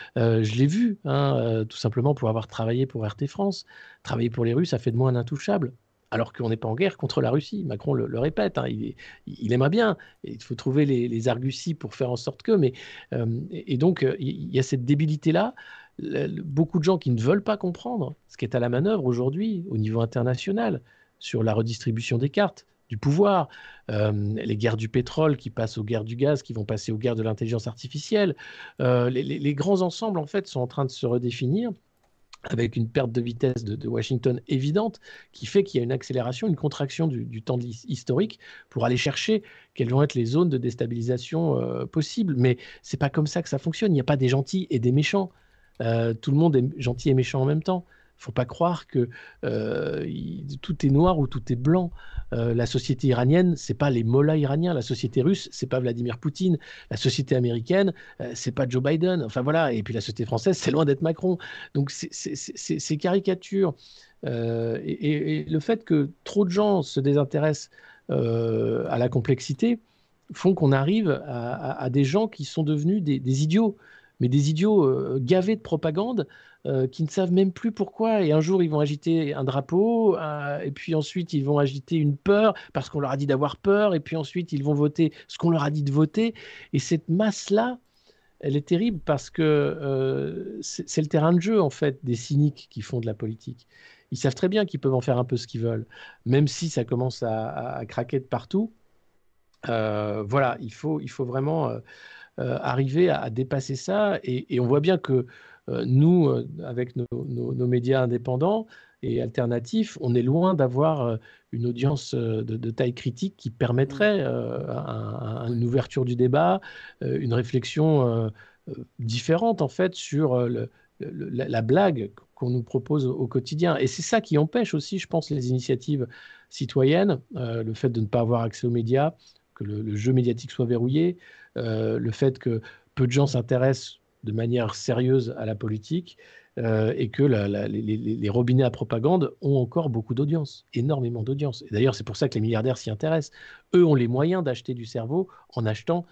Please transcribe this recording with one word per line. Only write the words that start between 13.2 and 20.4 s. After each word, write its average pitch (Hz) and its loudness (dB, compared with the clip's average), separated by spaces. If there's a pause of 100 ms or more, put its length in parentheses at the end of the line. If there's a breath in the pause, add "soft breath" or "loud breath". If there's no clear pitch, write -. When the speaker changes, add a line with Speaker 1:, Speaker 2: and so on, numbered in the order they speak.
Speaker 1:
et, 160 -6
et - 2
donc, 160 2
euh, 135 2
il 147 -6
y 127 2
a 135 4
cette 131 -2
débilité-là. 156 2 (440 loud breath)
Le, - -4
le, - -6
beaucoup 160 0
de 147 -2
gens 180 4
qui 135 -2
ne 117 2
veulent 175 2
pas 214 -2
comprendre 180 -6 (100)
ce - -20
qui - -4
est 113 -4
à - 2
la 120 0
manœuvre 160 0
aujourd'hui 156 0
au 113 -2
niveau 110 0
international 131 -2 (380 soft breath)